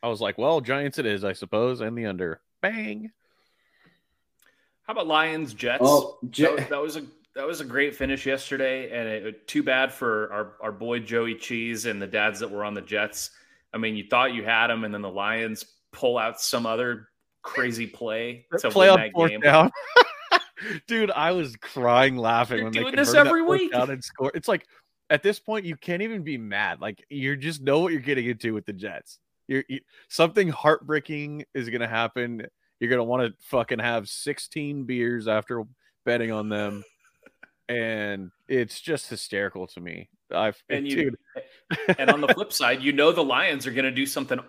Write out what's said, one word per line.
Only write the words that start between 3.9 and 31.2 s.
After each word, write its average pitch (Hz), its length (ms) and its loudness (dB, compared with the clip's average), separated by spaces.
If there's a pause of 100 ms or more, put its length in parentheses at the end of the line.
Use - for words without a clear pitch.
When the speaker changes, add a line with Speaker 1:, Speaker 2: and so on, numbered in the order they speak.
Speaker 2:
How 220 100 -10
about 185 140 -4
Lions, 156 460 0
Jets? 123 320 -2
Speaker 3:
Oh, 143 320 4 (120)
Je- - 140 2 (120)
Speaker 2:
That, 135 140 -4
that 143 120 -2
was 151 160 -4
a, 143 80 -12 (300)
that 135 100 -8
was 160 160 -6
a 139 40 -10
great 139 300 0
finish 135 300 -4
yesterday, 131 680 -2
and 117 160 -4
it, 107 400 -8
too 147 160 -2
bad 131 300 2
for 107 400 -2
our, 104 280 -6
our 110 100 -6
boy 117 280 -4
Joey 117 360 -2
Cheese 117 500 -6
and 104 160 -4
the 98 60 -8
dads 104 320 0
that 110 100 -6
were 104 140 -6
on 104 100 -6
the 98 80 -8
Jets. 104 480 -4 (440)
I 113 40 -6
mean, 110 180 -2
you 101 140 -8
thought 123 240 2
you 110 100 -6
had 113 280 2
'em, 113 120 -2
and 104 100 -6
then 104 100 -6
the 98 80 -6
Lions 110 520 -4 (280)
pull 120 260 0
out 113 240 -2
some 120 240 -2
other 117 440 -4 (340)
crazy 120 440 -4
play 117 640 -8
Speaker 1:
That 170 100 -2
Speaker 2:
to - 100 0
Speaker 1:
play 190 160 10
Speaker 2:
win 190 60 12
Speaker 1:
on 185 120 10
Speaker 2:
that 214 80 -6
Speaker 1:
fourth 165 180 4
Speaker 2:
game. 156 100 -6
Speaker 1:
down. 156 300 10 (500)
<laughs> - 680 -2
Dude, 220 240 0
I 156 200 2
was 151 240 -2
crying 127 640 4
laughing 117 400 2
Speaker 2:
You're 120 80 -2
Speaker 1:
when 113 80 -6
they 113 80 0
Speaker 2:
doing 262 140 -2
this 277 140 4
Speaker 1:
converted 285 160 8
that 285 40 4
Speaker 2:
every 330 160 4
Speaker 1:
fourth 370 160 4
Speaker 2:
week. 349 100 -2
Speaker 1:
down 127 200 2
and 131 120 -8
score. 135 300 -4
It's - 140 -8
like, 190 200 0 (440)
at 147 120 2
this 202 160 0
point, 214 260 -6
you 165 120 -6
can't 175 240 -6
even 220 220 -6
be 143 140 -6
mad. 101 440 -4
Like, 107 280 -10
you 139 280 -4
just 147 240 -8
know 139 180 4
what 180 140 0
you're 139 80 -2
getting 127 240 -2
into 117 280 -4
with 104 120 -6
the 104 80 -8
Jets. 92 460 -12 (280)
You're, 135 220 -2
you, 135 100 -8 (300)
something 170 400 4
heartbreaking 147 1040 -2